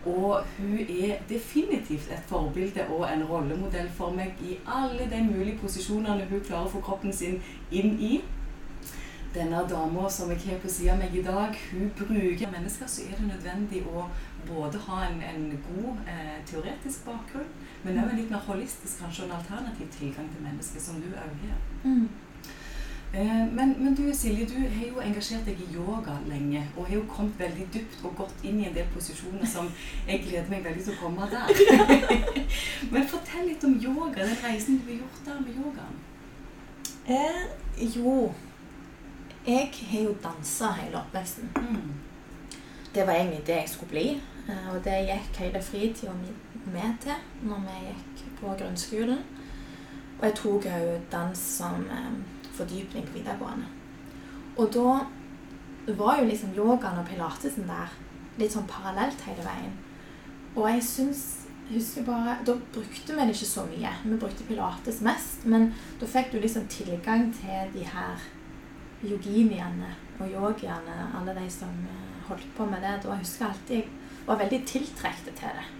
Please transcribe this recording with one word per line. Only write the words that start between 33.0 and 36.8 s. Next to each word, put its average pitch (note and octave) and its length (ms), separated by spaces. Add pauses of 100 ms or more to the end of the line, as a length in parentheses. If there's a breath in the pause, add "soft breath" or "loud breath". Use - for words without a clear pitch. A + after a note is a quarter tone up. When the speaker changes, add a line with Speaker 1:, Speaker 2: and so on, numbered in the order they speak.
Speaker 1:
fortell F4 400
litt D#4 160
om C4+ 120
yoga, C4 420
den G#3+ 220
reisen A#3+ 400
du A#3+ 100
har A#3 100
gjort B3+ 240
der C#4+ 200
med A#3+ 160
yogaen. - 420 (1000)